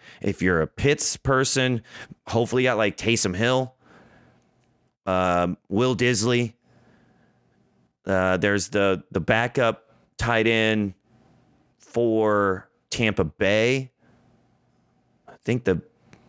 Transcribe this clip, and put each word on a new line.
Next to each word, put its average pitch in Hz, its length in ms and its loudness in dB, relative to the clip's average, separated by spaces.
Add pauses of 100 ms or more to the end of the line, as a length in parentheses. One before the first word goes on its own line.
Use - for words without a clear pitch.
(220)
If - 200 -4
you're 87 200 2
a 76 60 -2
Pitts - 500 -2
person, 131 640 0 (440)
hopefully 120 380 0
you 127 60 4
got, 113 80 0
like, 107 180 0
Taysom 107 400 0
Hill, 123 400 0 (1300)
um, 90 520 0 (100)
Will 123 260 0
Disley. 120 600 0 (1500)
Uh, 92 320 0
there's 101 320 0
the, 98 420 0
the - 80 -4
backup 117 720 -2 (260)
tight 117 300 0
end 110 460 0 (840)
for 107 920 0 (200)
Tampa 107 360 -2
Bay. 110 680 0 (1400)
I - 60 -20 (100)
think 123 220 -4
the 90 160 0 (480)